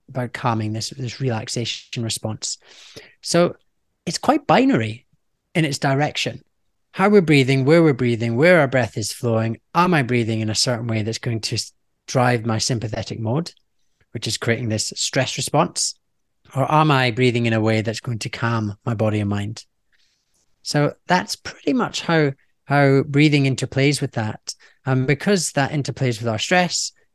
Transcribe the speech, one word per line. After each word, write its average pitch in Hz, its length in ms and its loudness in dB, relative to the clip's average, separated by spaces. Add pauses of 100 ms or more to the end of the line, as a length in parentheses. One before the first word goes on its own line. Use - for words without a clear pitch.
about 127 240 -8
calming, 110 400 -4
this, 113 180 -8
this 127 300 -10
relaxation 117 840 -6
response. - 560 -8 (640)
So - 340 0 (480)
it's - 140 -6
quite 294 280 0
binary 156 600 2 (480)
in 156 100 2
its 143 140 -4
direction. 147 640 -2 (500)
How 190 160 2
we're 208 120 6
breathing, 139 440 4
where 165 180 6
we're 156 100 6
breathing, 117 440 0
where 170 240 6
our 147 60 4
breath 123 320 -2
is 107 140 -6
flowing. 113 480 -2 (140)
Am 180 200 2
I 143 80 4
breathing 113 380 0
in 110 100 -2
a 104 60 -4
certain 120 320 -2
way 110 140 -2
that's 110 160 -6
going 113 240 -6
to - 120 -6
s-, - 180 -6 (360)
drive 123 360 0
my 110 140 -2
sympathetic 107 640 -4
mode, 123 320 -4 (580)
which - 160 -10
is 113 100 -4
creating 117 320 -4
this 110 280 -4
stress - 400 -2
response? - 580 -2 (600)
Or 131 160 -2
am 156 200 4
I 127 220 2
breathing 120 340 2
in 117 60 2
a 110 80 2
way 110 200 2
that's 110 200 -4
going 120 200 -6
to - 80 -8
calm 113 560 -4
my 120 100 -2
body 107 260 0
and 101 100 -2
mind? 101 340 -6 (1000)
So 147 320 0 (120)
that's 185 300 0
pretty - 360 -6
much 233 280 -2
how, 156 320 2 (320)
how 139 400 4
breathing 147 400 4
interplays 135 560 0
with 139 120 -4
that. - 420 -6 (320)
Um, 131 200 0
because 151 460 0
that 139 180 0
interplays 127 480 -2
with 117 100 -6
our 107 100 -2
stress, - 540 0 (220)